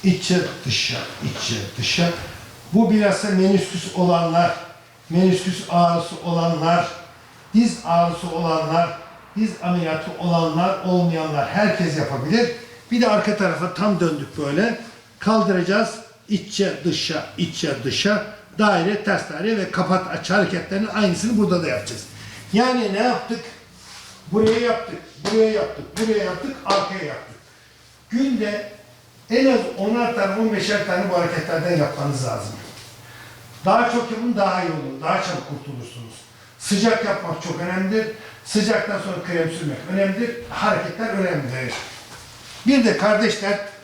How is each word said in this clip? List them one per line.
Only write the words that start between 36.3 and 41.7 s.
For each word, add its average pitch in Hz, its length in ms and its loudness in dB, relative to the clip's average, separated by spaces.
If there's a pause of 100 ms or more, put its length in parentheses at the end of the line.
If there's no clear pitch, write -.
Sıcak 220 460 0
yapmak 196 380 -4
çok 170 180 -6
önemlidir. 190 460 0 (380)
Sıcaktan 202 560 0
sonra 190 160 -6 (100)
krem 165 240 0
sürmek 147 280 -6 (140)
önemlidir. 196 380 0 (200)
Hareketler 214 580 -2
önemlidir. 139 680 -2 (920)